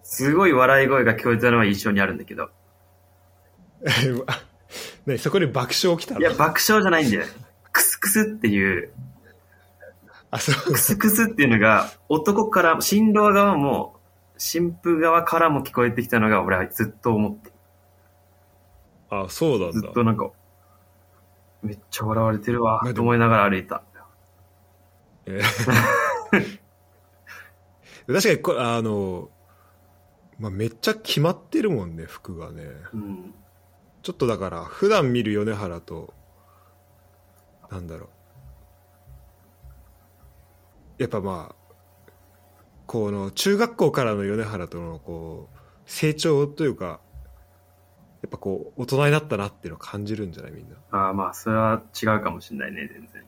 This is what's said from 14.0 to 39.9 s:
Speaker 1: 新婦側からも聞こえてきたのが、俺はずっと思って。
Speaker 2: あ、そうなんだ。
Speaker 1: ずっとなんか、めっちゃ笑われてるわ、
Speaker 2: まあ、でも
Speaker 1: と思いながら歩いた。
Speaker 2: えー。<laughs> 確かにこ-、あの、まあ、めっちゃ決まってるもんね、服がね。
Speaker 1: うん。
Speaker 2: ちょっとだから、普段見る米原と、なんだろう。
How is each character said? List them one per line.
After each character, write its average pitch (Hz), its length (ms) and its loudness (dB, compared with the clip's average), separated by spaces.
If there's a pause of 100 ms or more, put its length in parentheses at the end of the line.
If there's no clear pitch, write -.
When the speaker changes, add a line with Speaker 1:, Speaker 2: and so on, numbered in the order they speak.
Speaker 1:
新 170 340 -2
婦 170 260 0
側 165 240 4
か 165 160 0
ら 165 120 4
も 139 120 0
聞 - 100 -12
こ 123 140 2
え 120 60 0
て 123 100 -2
き 127 60 -6
た 117 100 2
の 110 100 4
が、 101 140 4
俺 95 140 0
は 92 100 -2
ず - 300 -4
っ - 40 -20
と 117 140 0
思 104 160 0
っ 104 60 -12
て。 - 160 -20 (1600)
Speaker 2:
あ、 98 200 -6
そ 151 280 0
う 98 40 0
な 87 80 -2
ん - 20 -6
だ。 110 100 -2
Speaker 1:
ず 101 80 -8
っ - 40 -14
と 120 100 2
な 113 100 4
ん - 40 0
か、 - 140 -6 (1300)
め 104 120 -8
っ - 40 -18 (120)
ち - 120 -8
ゃ 107 40 -4
笑 110 180 2
わ 110 80 4
れ 104 80 -2
て 120 100 -4
る 120 140 0
わ、 113 180 2
Speaker 2:
ま 120 80 -2
あ、 - 20 -4
で - 0 -
も 104 40 -4
Speaker 1:
と 120 60 0
思 120 120 4
い 117 40 4
な 117 100 6
が 113 100 6
ら 101 120 4
歩 95 60 2
い 92 120 -6
た。 - 160 -8 (1400)
Speaker 2:
え 95 120 -8
ー。 101 40 -2 (2750)
<laughs> 123 40 -2
確 190 100 2
か 226 80 4
に 147 80 4
こ-、 147 200 -2
あ 117 240 0
の、 98 480 -4 (1080)
ま 107 100 -8
あ、 - 20 -6
め 101 160 -4
っ 117 40 -4
ち - 180 -4
ゃ 220 60 0
決 - 260 -4
ま 165 100 2
っ 190 100 -6
て 320 220 -4
る 208 80 0
も 110 140 -2
ん 82 100 -12
ね、 80 100 -12
服 - 320 -16
が 78 140 -14
ね。 78 140 -16 (280)
Speaker 1:
う 113 40 -12
ん。 95 380 -12 (680)
Speaker 2:
ち - 80 -10
ょ - 20 -12
っ - 40 -14
と 131 100 0
だ 107 120 0
か 92 120 -6
ら、 82 140 -10
普 - 240 0
段 165 240 4
見 120 100 0
る 104 100 -2
米 104 220 -2
原 87 260 -8
と、 82 320 -16 (1600)
な 95 80 -12
ん 87 80 -12
だ 82 100 -14
ろ 85 100 -18
う。 - 20 -20 (3000)